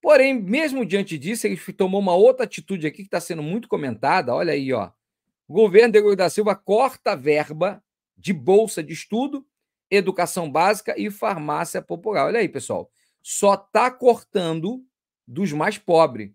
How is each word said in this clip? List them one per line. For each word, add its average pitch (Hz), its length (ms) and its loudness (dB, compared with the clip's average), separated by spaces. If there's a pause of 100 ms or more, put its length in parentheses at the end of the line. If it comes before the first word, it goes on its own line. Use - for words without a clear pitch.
Porém, 269 320 4
mesmo 254 540 -2
diante 175 320 -4
disso, 196 260 -8
ele 202 120 -2
fi-, - 160 -14
tomou 190 280 -2
uma 185 140 0
outra 247 300 6
atitude 170 420 -8
aqui 151 160 -8
que 190 60 -20
tá 175 120 -4
sendo 165 220 -8
muito 185 240 -6
comentada. 143 640 -2
Olha 160 200 -2
aí, 135 200 -4
ó. 101 200 -4 (560)
O 143 60 -16
governo 214 380 6
de 208 80 8
Lula 208 140 2
da 185 160 0
Silva 208 240 0
corta 226 580 -2
a 185 40 -2
verba 151 640 -2 (340)
de - 160 -6
bolsa 185 480 2
de 151 120 -10
estudo, 262 520 -8 (460)
educação 180 580 -2
básica 180 480 0
e 208 140 -6
farmácia 170 720 -6
popular. 175 440 -4
Olha 196 120 -2
aí, 190 100 -2
pessoal. 110 400 -8 (320)
Só - 360 0
tá 226 340 -2
cortando 214 920 -2 (420)
dos 151 260 -4
mais 165 240 -2
pobres. 131 580 2